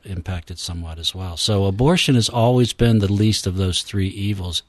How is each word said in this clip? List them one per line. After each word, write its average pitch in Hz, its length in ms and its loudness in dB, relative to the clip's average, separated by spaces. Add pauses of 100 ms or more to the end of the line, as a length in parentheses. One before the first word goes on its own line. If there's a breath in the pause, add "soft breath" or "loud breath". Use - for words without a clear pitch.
impacted 90 560 -10
somewhat 85 400 -10
as - 160 -6
well. 90 220 -8
So 98 280 2
abortion 135 500 2
has 113 140 2
always 120 440 2
been 117 260 4
the 98 120 2
least 104 360 2
of 92 100 -2
those 92 240 0
three 98 280 -4
evils 98 600 -4